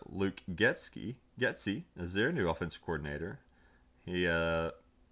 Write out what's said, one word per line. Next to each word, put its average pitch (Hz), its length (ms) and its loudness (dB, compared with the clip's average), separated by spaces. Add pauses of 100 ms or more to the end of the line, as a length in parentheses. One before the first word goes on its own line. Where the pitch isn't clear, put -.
Luke 95 320 -2 (100)
Getsy, 110 640 0 (220)
Getsy 120 440 0 (160)
as 87 160 -4
their 117 180 4
new 113 160 2
offensive 82 340 -2
coordinator. 76 580 -4 (640)
He, 90 200 2
uh, 82 440 2 (420)